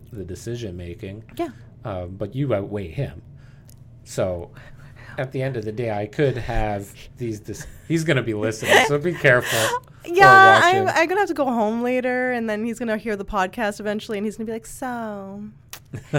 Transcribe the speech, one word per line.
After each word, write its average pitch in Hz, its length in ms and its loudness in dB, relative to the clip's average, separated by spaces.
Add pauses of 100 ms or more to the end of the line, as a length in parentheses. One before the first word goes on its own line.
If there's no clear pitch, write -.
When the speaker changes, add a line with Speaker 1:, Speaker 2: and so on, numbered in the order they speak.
(120)
Speaker 1:
the 101 140 -10
decision 101 500 -10
making. 92 480 -12 (140)
Speaker 2:
Yeah. 330 120 -6 (360)
Speaker 1:
Uh, 92 220 -8
but 98 280 -10
you 135 180 -2
outweigh 101 360 -4
him. - 320 -8 (840)
So 90 480 -4 (680)
at 131 140 -6
the 135 100 -6
end 131 160 -4
of 107 60 -6
the 107 80 -6
day, 117 200 -4
I 104 160 -4
could 131 300 0
have 107 560 -4 (240)
these 113 220 -6
dis-, - 260 -14 (220)
he's 160 160 0
gonna 143 200 2
be 110 100 -2
listening, 110 400 0 (140)
so 143 120 2
be 165 140 -2
careful 127 640 2 (140)
Speaker 2:
<laughs> - 120 -20
Yeah, 349 200 6
Speaker 1:
or 381 380 10
Speaker 2:
I'm, 381 220 4
Speaker 1:
watching. 320 160 2
Speaker 2:
I'm 330 60 2
gonna 370 140 2
have 370 80 0
to 339 40 -2
go 285 120 0
home 233 380 0
later, 254 500 0
and 226 160 -2
then 214 160 -2
he's 233 140 -4
gonna 220 180 -2
hear 214 180 -4
the 196 100 -8
podcast 208 540 -2
eventually, 214 380 -6
and 202 80 -4
he's 202 120 -6
gonna 220 80 -8
be 226 80 -8
like, 233 120 -10
"So, 208 800 -10 (760)